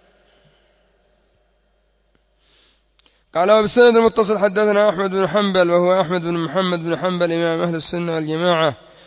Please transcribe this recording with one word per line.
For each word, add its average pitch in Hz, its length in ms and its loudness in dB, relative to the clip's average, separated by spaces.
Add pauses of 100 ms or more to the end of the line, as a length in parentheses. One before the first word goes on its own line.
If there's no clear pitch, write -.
(3250)
قال: 180 160 2
"وبالسند 220 460 4
المتصل 220 420 2
حدثنا 208 500 2
أحمد 196 220 -2
بن 190 180 -2
حنبل"، 185 420 0
وهو 180 300 2
أحمد 175 220 -4
بن 170 120 -4
محمد 175 440 -2
بن 165 180 -4
حنبل 175 360 -2
إمام 165 280 -2
أهل 175 140 -4
السنة 170 400 -6
والجماعة. 160 640 -2 (300)